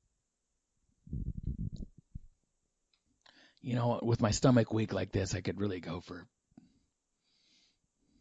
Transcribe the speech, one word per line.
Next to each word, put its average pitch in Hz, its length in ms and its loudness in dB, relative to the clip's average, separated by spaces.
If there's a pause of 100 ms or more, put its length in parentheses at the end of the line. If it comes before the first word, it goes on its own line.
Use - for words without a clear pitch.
(3500)
You 123 140 -2
know, 120 260 2
with 117 180 2
my 117 100 4
stomach 120 440 6
weak 110 180 0
like 95 180 -4
this, 95 240 0
I 92 60 -2
could 90 180 -4
really 98 220 -2
go 82 200 -6
for 87 260 -14 (1900)